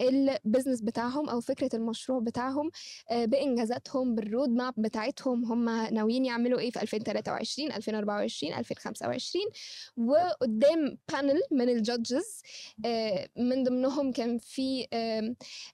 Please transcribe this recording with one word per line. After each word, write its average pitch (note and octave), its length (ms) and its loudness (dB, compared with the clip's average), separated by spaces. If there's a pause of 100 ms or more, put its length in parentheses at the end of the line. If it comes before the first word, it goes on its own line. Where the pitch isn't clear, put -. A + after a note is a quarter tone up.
البيزنس C4 800 2
بتاعهم A#3+ 480 -2
أو A#3+ 120 0
فكرة C4+ 340 -2
المشروع A3+ 440 -2
بتاعهم، C4 520 -2 (380)
آه، A#3 160 2
بإنجازاتهم، B3 880 0
بالرود A3+ 340 0
ماب B3 280 0
بتاعتهم، A3+ 680 0
هم A#3 200 2 (280)
ناويين A3+ 320 2
يعملوا A#3+ 340 2
إيه A#3 120 -2
في - 100 -4
ألفين A3 220 -2
تلاتة G#3+ 280 -2
وعشرين، C4+ 400 -4
ألفين A3 240 -4
أربعة G#3 200 -2
وعشرين، A3 380 -2
ألفين - 240 -6
خمسة - 300 -8
وعشرين، F4 380 -2 (520)
وقدام C#4+ 1000 4 (140)
بانل C#4+ 300 4 (100)
من B3 180 4
الجادجز، A#3+ 720 0 (440)
آه، A3 520 0
من B3+ 260 2
ضمنهم C4 480 2
كان A#3+ 260 0
في، C4 560 -2
آم، A3+ 420 -2 (380)